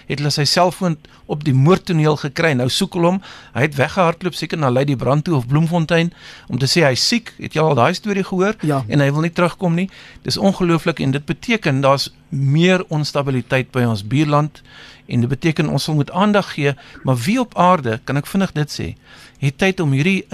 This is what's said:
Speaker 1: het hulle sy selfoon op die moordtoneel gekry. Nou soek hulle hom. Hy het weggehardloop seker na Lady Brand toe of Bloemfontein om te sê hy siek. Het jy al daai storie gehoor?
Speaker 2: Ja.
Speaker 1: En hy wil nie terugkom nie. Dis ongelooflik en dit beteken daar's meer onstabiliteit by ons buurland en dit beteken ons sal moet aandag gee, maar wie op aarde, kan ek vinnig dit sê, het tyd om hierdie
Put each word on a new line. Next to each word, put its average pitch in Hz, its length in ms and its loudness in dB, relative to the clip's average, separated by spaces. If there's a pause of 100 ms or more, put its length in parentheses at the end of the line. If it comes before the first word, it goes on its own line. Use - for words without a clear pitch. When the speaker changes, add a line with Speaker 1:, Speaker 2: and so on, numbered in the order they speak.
Speaker 1:
het 131 120 -4
hulle 143 120 0
sy 151 160 0
selfoon 175 500 0 (280)
op 151 180 -6
die 139 120 2
moordtoneel 156 640 4
gekry. 156 360 -2
Nou 123 160 0
soek 185 240 -4
hulle 170 180 2
hom. 196 60 -4 (340)
Hy 123 120 0
het 143 120 -6
weggehardloop 170 580 -2
seker 165 240 -6
na 139 120 2
Lady 139 240 0
Brand 131 280 0
toe 170 140 0
of 120 100 -2
Bloemfontein 165 640 2 (360)
om 120 120 -4
te 131 100 0
sê 165 160 4
hy 131 120 4
siek. - 400 -2
Het - 180 -10
jy 156 80 2
al 151 140 2
daai 143 180 4
storie 196 280 -4
gehoor? 190 420 -2
Speaker 2:
Ja. 139 220 0
Speaker 1:
En 143 160 2
hy 139 80 2
wil 156 140 -2
nie 170 60 -6
terugkom 185 460 0
nie. 190 100 -2 (380)
Dis - 140 -4
ongelooflik 170 640 0
en 131 120 0
dit 147 80 -8
beteken 156 600 -2
daar's 135 260 2 (180)
meer 160 640 2
onstabiliteit 135 800 -2
by 123 160 0
ons 104 160 -2
buurland 147 580 0 (460)
en 120 160 0
dit 123 60 -2
beteken 151 420 0
ons 143 160 -2
sal 156 80 -2
moet 143 160 0
aandag 208 400 0
gee, 143 220 -2 (280)
maar 131 220 0
wie 214 160 2
op - 160 -6
aarde, 165 480 2
kan 139 160 -2
ek - 80 -8
vinnig 196 240 -2
dit 151 220 -4
sê, - 140 -6 (500)
het 139 200 -2
tyd 190 220 0
om 147 140 2
hierdie 180 400 0